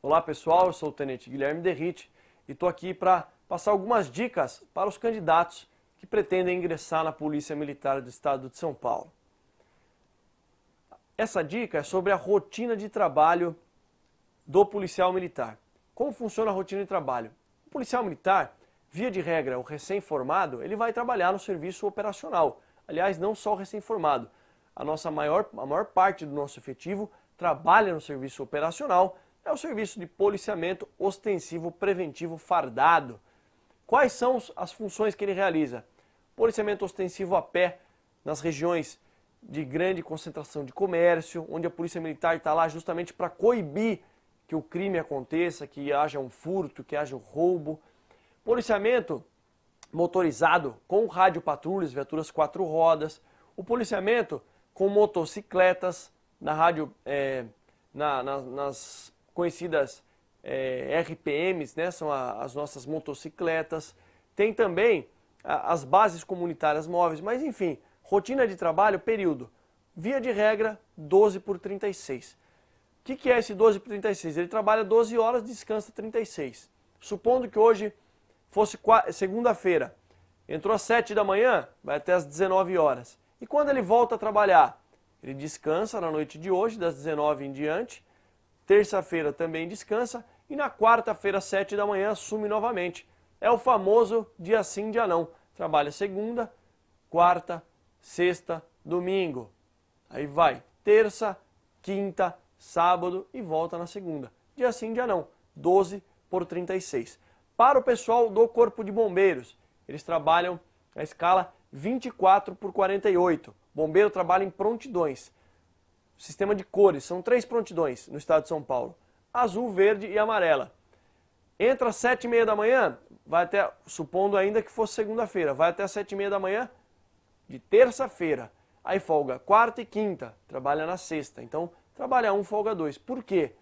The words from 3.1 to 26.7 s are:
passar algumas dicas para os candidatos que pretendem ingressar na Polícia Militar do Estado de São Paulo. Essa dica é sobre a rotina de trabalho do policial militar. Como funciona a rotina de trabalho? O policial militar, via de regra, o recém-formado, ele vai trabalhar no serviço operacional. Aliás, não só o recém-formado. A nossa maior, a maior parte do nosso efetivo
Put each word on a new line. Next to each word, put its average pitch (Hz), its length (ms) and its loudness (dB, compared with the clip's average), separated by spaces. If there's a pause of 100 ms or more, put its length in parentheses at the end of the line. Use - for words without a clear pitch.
passar 180 220 -2
algumas 202 380 0
dicas 165 540 -4 (100)
para 190 140 -2
os 202 100 -8
candidatos 170 720 0 (300)
que - 100 -20
pretendem 185 500 0
ingressar 160 460 -4
na 156 80 -2
Polícia 151 420 -6
Militar 143 480 -4
do 123 60 -16
Estado 131 400 -4
de - 80 -18
São 156 180 -8
Paulo. - 380 -6 (2000)
Essa 208 260 -2
dica 170 360 -4
é 143 40 -6
sobre 190 300 0
a - 20 4
rotina 208 600 -2
de 208 100 -10
trabalho 170 680 2 (920)
do 180 180 6
policial 190 460 0
militar. 143 480 -6 (340)
Como 262 200 -4
funciona 220 360 -2
a 196 40 -2
rotina 190 260 -4
de 196 80 -6
trabalho? 131 420 -4 (380)
O - 20 -20
policial 254 320 -4
militar, 185 560 0 (320)
via 214 220 -4
de 185 80 -4
regra, 147 400 -2
o 127 40 -10
recém-formado, 151 1000 -4
ele 190 140 -6
vai 233 160 -2
trabalhar 226 400 0
no 202 60 -4
serviço 180 460 -8
operacional. 190 760 -2 (260)
Aliás, 175 300 -2
não 202 180 -2
só 208 160 -4
o 196 60 0
recém-formado. 180 720 -4 (420)
A - 120 -10
nossa 156 260 -4
maior, 151 460 0
a 120 80 -10
maior 170 220 -2
parte 185 380 2
do 143 80 -10
nosso 143 240 -8
efetivo 196 540 -10 (240)